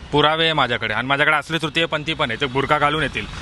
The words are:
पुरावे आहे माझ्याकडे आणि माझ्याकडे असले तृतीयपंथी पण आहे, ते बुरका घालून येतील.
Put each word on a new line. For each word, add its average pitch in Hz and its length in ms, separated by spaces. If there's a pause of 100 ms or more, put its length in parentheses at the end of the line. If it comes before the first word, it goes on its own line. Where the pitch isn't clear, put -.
(120)
पुरावे 151 320
आहे 165 80
माझ्याकडे 117 420
आणि 117 120
माझ्याकडे 147 300
असले 160 220
तृतीयपंथी 160 560
पण 143 160
आहे, 110 100
ते 143 60
बुरका 139 320
घालून 147 240
येतील. 113 240 (160)